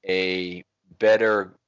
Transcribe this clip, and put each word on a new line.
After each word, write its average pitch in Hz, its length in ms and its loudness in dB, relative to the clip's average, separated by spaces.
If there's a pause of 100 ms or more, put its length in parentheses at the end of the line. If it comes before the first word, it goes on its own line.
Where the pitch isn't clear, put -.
a 92 560 -4 (360)
better 107 560 2 (140)